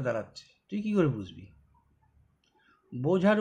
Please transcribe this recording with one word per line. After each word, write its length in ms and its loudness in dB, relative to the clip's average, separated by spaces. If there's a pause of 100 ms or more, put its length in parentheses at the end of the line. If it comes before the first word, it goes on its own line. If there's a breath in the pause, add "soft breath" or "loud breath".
দাঁড়াচ্ছে, 380 -6 (240)
তুই 160 -6
কী 120 -4
করে 200 6
বুঝবি? 280 -12 (1500 soft breath)
বোঝার 480 2